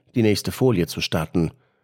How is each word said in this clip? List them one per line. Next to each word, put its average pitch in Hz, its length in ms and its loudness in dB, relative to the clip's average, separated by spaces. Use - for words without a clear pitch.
die 120 60 2
nächste 104 280 2
Folie 117 380 0
zu - 120 -8
starten. 82 520 -2